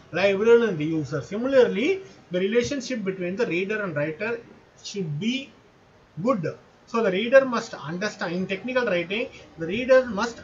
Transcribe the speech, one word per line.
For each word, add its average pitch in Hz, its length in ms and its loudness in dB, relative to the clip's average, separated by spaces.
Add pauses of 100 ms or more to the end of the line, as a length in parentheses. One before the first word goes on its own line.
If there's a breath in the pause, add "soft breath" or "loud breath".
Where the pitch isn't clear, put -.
(140 loud breath)
librarian 208 560 4
and 185 80 -4
the 151 80 -2
user. 151 360 -2
Similarly, 247 800 2 (300 loud breath)
the 180 80 -2
relationship 240 640 0
between 185 320 -4
the 233 100 0
reader 196 380 -2
and 180 100 -6
writer 156 460 -4 (420)
should 160 380 -6
be 254 320 -4 (720)
good. 202 340 -2 (300)
So 233 140 -2
the 208 80 2
reader 233 360 6
must 233 280 -4
understand, 180 600 -6
in 185 100 -2
technical 240 400 -2
writing, 196 440 -2 (280 loud breath)
the 165 80 -6
reader 247 400 4
must 233 380 -4